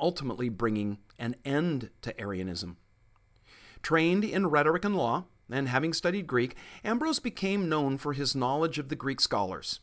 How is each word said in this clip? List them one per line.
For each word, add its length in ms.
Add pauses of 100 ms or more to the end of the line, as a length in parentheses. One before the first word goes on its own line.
ultimately 480
bringing 500 (220)
an 240
end 460 (100)
to 200
Arianism. 580 (1000)
Trained 440
in 240
rhetoric 360
and 120
law, 300 (220)
and 200
having 240
studied 340
Greek, 300 (260)
Ambrose 380
became 480
known 280
for 160
his 220
knowledge 460
of 80
the 80
Greek 240
scholars, 640